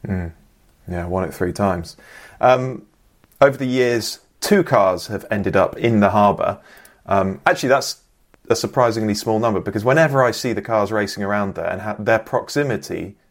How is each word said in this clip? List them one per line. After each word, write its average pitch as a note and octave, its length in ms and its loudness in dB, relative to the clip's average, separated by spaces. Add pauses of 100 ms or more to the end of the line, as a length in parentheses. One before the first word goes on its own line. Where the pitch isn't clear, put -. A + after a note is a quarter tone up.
Mm. F2+ 260 -6 (560)
Yeah, F2 180 -6
won F#2 180 -2
it D2+ 100 -8
three F2+ 180 -4
times. F2+ 440 -4 (440)
Um, B2+ 460 2 (540)
over C#3 160 4
the C#3 100 -4
years, B2 540 0 (200)
two G3+ 220 2
cars G2 460 2
have G#2 200 -8
ended G2 280 -2
up F#2+ 200 2
in A#2 220 2
the G2+ 120 4
harbour. G#2 500 2 (480)
Um, F#2+ 380 0
actually, D3+ 240 0
that's - 320 0 (480)
a A#2 60 6
surprisingly A2+ 580 0
small A2 260 -2
number, A2+ 200 0
because G#2 240 -4
whenever C#3 380 4
I B2 80 4
see A#2 220 -4
the G#2 100 -4
cars G#2 300 0
racing G#2 320 -2
around G2+ 300 -2
there E2+ 120 -6
and F#2 140 -4
ha-, G#2 180 -8
their A2 200 2
proximity A2 1000 -4 (140)